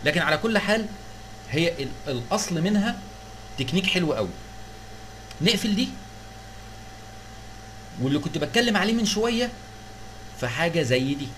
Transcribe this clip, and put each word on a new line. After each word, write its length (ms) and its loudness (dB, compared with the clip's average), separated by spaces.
لكن 160 4
على 160 4
كل 200 4
حال 280 4
هي 320 2
ال-، 60 -4
الاصل 540 0
منها 380 4
تكنيك 260 2
حلو 280 4
قوي. 160 2
نقفل 340 4
دي، 140 2
واللي 180 4
كنت 180 -2
بتكلم 400 4
عليه 160 4
من 120 4
شوية 440 2
في 80 0
حاجة 340 2
زي 320 4
دي. 140 -2